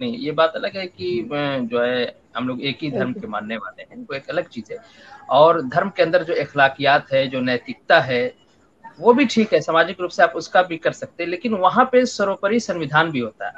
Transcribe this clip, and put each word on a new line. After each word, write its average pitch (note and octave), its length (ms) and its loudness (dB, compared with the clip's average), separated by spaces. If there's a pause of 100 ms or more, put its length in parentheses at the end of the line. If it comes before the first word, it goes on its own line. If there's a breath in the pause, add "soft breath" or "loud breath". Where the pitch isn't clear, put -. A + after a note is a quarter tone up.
नहीं। A#2 180 -6
ये C#3+ 140 -6
बात D#3+ 240 2
अलग G3 200 -8
है F#3+ 100 -8
कि, - 340 -6
अ, - 60 -8 (320)
जो A#2+ 220 -2
है B2 360 -2 (200)
हम B2 120 -4
लोग B2 140 -8
एक C3+ 200 -6
ही D3 80 -4
धर्म C3 220 -4
के A2+ 140 -10
मानने G#2+ 300 -8
वाले F#2+ 260 -14
हैं, - 200 -20
वो D3+ 120 -12
एक C3+ 160 -10
अलग E3+ 180 -6
चीज A2 220 -14
है। - 80 -12 (520 soft breath)
और D#3 320 6
धर्म F#3+ 340 -2
के F3+ 60 4
अंदर F3 200 2
जो D#3+ 120 -4
अखलाकियात C#3 800 2
है, C3+ 140 2
जो C3 140 -4
नैतिकता B2+ 600 0
है, B2 340 -2 (640)
वो A3+ 140 6
भी C#4 100 4
ठीक A3 280 0
है, D#3 80 4
सामाजिक E3+ 400 0
रूप F3 100 -4
से F#3+ 120 2
आप E3+ 140 4
उसका F3+ 260 0
भी E3+ 140 -2
कर D#3 160 -2
सकते - 300 -12
हैं, E3+ 80 -6
लेकिन G#3+ 240 -4
वहाँ F#3+ 380 4
पे B3 140 4
सर्वोपरि G3+ 540 0
संविधान D#3+ 500 0
भी C#3 80 -2
होता A2 280 -6
है। - 120 -10